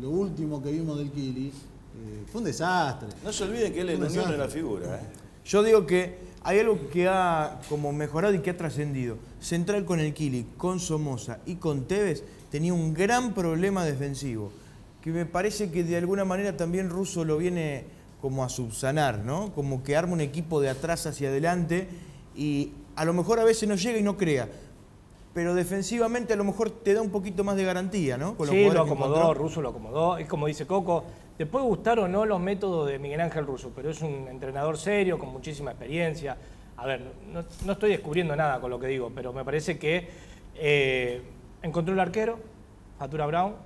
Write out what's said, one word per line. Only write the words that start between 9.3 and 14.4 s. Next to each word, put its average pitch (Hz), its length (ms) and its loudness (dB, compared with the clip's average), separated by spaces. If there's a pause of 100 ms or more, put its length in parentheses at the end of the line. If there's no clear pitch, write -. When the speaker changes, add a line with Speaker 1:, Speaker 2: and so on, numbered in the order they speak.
Speaker 3:
Central 180 460 0
con 170 140 2
el 151 120 0
Kili, 131 340 -2 (120)
con 180 220 0
Somoza 143 680 -2
y 175 100 -6
con 143 300 -2
Tevez 190 360 0 (280)
tenía 165 240 0
un 160 200 2
gran 220 380 2
problema 175 520 2
defensivo, 131 680 -2 (500)